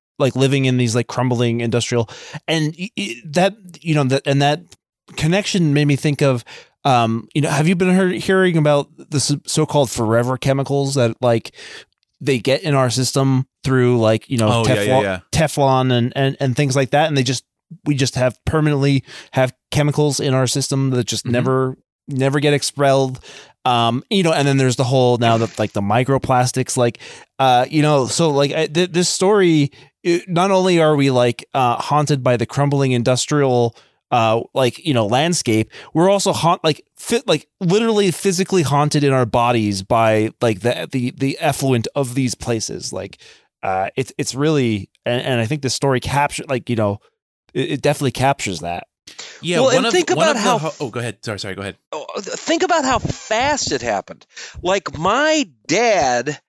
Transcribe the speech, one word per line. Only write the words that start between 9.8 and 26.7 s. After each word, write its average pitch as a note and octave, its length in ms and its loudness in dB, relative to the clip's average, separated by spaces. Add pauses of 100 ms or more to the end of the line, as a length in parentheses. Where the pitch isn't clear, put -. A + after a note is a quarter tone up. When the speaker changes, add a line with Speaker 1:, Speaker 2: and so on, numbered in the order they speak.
Speaker 1:
forever A#2+ 460 0
chemicals C#3 580 -2
that, A#2+ 260 0
like, A#2 320 0 (680)
they B2+ 180 0
get C3 240 0
in D#3 100 0
our C3 160 2
system C3 580 0 (160)
through, B2 360 2
like, A2 300 2
you C3 80 -2
know, A2+ 120 2
Speaker 2:
Oh, A#2 160 2
yeah, B2+ 100 2
yeah, G2+ 100 0
Speaker 1:
Teflon, B2+ 180 2
Speaker 2:
yeah. F#2+ 160 -4 (140)
Speaker 1:
Teflon C3+ 580 2
and, A#2+ 240 0
and, C#3 240 0
and B2+ 160 0
things C#3 200 0
like C#3 160 0
that, D3+ 160 4
and D3 100 -2
they C3+ 60 2
just, B2+ 200 -4 (400)
we D3 120 0
just C3 200 -2
have B2+ 300 0
permanently C#3+ 580 2 (280)
have C3 220 0 (180)
chemicals D3 480 0
in C3+ 140 0
our C3 140 2
system C3+ 440 -2
that B2 140 0
just - 200 -6
Speaker 2:
Mm-hmm. A#2+ 80 -2
Speaker 1:
never, C3 440 0 (300)
never C#3 320 0
get D3 140 2
expelled. C3+ 680 0 (460)
Um, A#2+ 460 0
you G3 100 2
know, E3 100 2
and C#3+ 160 0
then C#3 100 2
there's B2+ 180 2
the C3+ 80 0
whole B2 340 2
now A2+ 220 2
that, A2+ 180 -4
like, G#2+ 160 -2
the G#2 80 -4
microplastics, B2+ 960 0